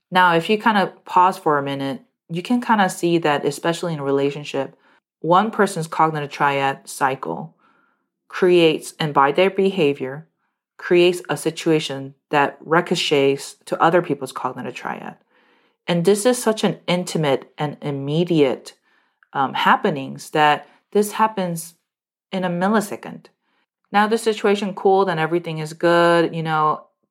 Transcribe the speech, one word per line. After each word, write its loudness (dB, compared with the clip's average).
Now, 4
if 0
you 2
kind 2
of -2
pause 4
for 0
a -2
minute, -6
you -6
can -2
kind 2
of 2
see 0
that, -2
especially -4
in -6
a -8
relationship, -2
one 2
person's -2
cognitive -2
triad -2
cycle -6
creates, 2
and -2
by 4
their 2
behavior, -2
creates 2
a -4
situation -2
that 0
ricochets 0
to -4
other 4
people's -6
cognitive -10
triad. -12
And 0
this 4
is 2
such 0
an -2
intimate -2
and -6
immediate, 0
um, -2
happenings -2
that 2
this 0
happens -4
in -4
a -2
millisecond. -2
Now 2
the 0
situation 0
cooled 2
and -2
everything -4
is -8
good, 2
you -4
know, 0